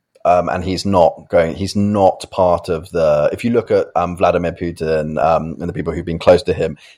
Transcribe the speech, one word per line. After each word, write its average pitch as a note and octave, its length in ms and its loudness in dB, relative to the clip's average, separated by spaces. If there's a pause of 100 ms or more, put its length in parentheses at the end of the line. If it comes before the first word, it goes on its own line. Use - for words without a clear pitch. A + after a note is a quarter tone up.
(240)
um, F2 260 2
and F2+ 140 -4
he's F#2 240 -4
not F2 420 2
going, E2 260 2
he's F#2+ 200 -6
not G2+ 560 2
part F2 380 0
of E2+ 200 -6
the, D2+ 420 2
if - 120 -10
you A#2+ 80 -2
look A#2 180 -2
at, G2 260 2
um, F2 220 -2
Vladimir F2 360 0
Putin, D#2 720 -4
um, D#2+ 360 0
and E2+ 100 -6
the F2 40 -10
people D2 200 -6
who've E2+ 100 -6
been E2 140 -6
close F2+ 260 6
to E2+ 100 -2
him, D#2+ 260 -4 (180)